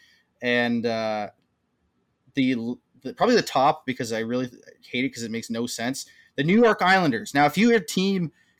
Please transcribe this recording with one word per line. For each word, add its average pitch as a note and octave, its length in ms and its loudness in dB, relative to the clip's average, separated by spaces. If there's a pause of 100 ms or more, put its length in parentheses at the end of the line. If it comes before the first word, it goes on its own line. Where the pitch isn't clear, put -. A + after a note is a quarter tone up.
(420)
And, A#2+ 420 0
uh, A2 460 -4 (1040)
the, C3 200 0 (480)
the, B2 120 -10
probably A3+ 220 2
the F#3+ 60 4
top, C#3+ 440 0
because B2 260 -6
I A2 60 -2
really B2 320 -4 (400)
hate B2+ 160 -2
it - 80 -4
'cause A#2 80 -10
it A2 80 -8
makes A2+ 180 -8
no A#2 180 -6
sense, A#2+ 380 -8 (300)
the C#3+ 100 -2
New G3 180 4
York G#3 200 4
Islanders. E3+ 500 2
Now, D3 140 4
if D3 100 0
you A3+ 140 4
had A3+ 120 4
a - 20 -14
team F#3 480 -2 (280)